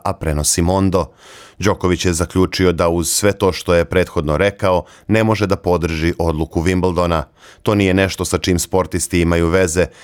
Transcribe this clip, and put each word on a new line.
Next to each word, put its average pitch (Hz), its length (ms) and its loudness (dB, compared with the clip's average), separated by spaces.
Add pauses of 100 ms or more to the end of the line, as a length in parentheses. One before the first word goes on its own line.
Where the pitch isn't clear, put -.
a 95 100 -4
prenosi 76 480 -2
Mondo. 92 500 0 (480)
Đoković 90 460 0
je 90 80 0
zaključio 90 580 0
da 85 180 0
uz 85 200 -2
sve 101 240 0
to 95 180 0
što 87 220 -2
je 85 120 2
prethodno 80 520 -2
rekao, 92 480 0 (220)
ne 110 160 2
može 104 240 0
da 95 80 0
podrži 82 600 0
odluku 80 440 -2
Wimbledona. 87 640 0 (400)
„To 107 120 0
nije 98 180 2
nešto 92 320 0
sa 92 120 -2
čim 87 220 0
sportisti 90 600 -2
imaju 85 260 2
veze. 87 380 2 (180)